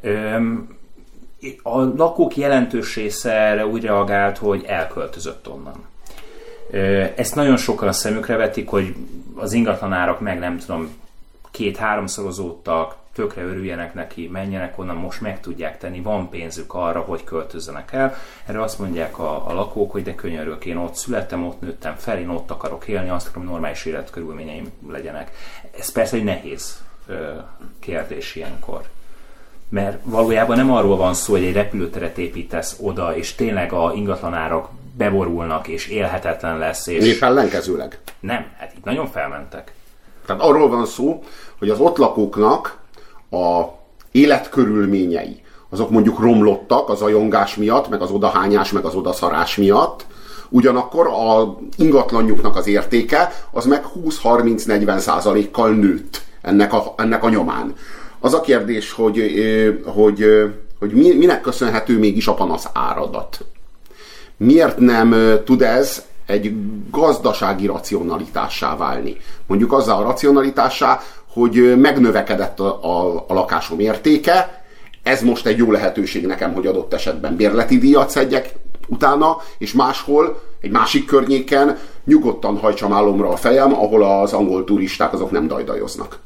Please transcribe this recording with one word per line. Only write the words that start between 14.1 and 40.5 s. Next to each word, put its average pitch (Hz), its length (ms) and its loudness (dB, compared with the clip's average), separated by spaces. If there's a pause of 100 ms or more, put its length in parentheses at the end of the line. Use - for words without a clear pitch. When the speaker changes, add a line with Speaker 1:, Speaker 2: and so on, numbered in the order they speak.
Speaker 1:
menjenek 95 460 -8
onnan, 90 180 -8
most - 240 -8
meg 101 200 -8
tudják 82 380 -10
tenni, 90 220 -12
van 95 280 -6
pénzük 82 460 -12
arra, 87 260 -4
hogy 82 240 -8
költözzenek 80 680 -10
el. 131 220 -2 (320)
Erre 107 160 -8
azt 110 160 -8
mondják 85 400 -6
a, 76 300 -6
a 85 40 -4
lakók, 101 380 -4
hogy 98 120 -6
de 87 120 -10
könyörülök, 80 500 -8
én 85 120 -8
ott 85 180 -8
születtem, 92 520 -6
ott - 140 -12
nőttem 82 360 -12
fel, 110 220 -6
én 85 100 -8
ott 85 220 -6
akarok - 380 -8
élni, 92 200 -2
azt 87 200 -2
akarom, 90 200 -8
normális 80 360 -6
életkörülményeim 78 880 -12 (160)
legyenek. 73 420 -12 (480)
Ez - 140 -10
persze 113 240 -2
egy 110 80 -2
nehéz, - 580 -6 (240)
ö, 78 240 -10 (480)
kérdés - 560 -10
ilyenkor. - 460 -4 (880)
Mert 98 360 -4
valójában 113 520 2
nem 131 160 4
arról 98 240 4
van 92 180 0
szó, - 180 -2
hogy 92 120 2
egy 92 80 -2
repülőteret 92 680 -4
építesz 85 600 -8
oda, 87 360 -4
és - 180 -8
tényleg 101 380 -4
a 87 220 0
ingatlanárak 85 760 -4 (280)
beborulnak, 85 720 -2
és 80 180 -8
élhetetlen 87 720 -4
lesz, 80 280 -6
és 87 200 0
Speaker 2:
Épp 117 160 2
ellenkezőleg. 92 760 0 (220)
Speaker 1:
Nem, 107 260 -8 (120)
hát - 180 -16
itt 90 80 -20
nagyon 135 220 -4
felmentek. 71 680 -10 (540)
Speaker 2:
Tehát 98 160 -4
arról 151 260 6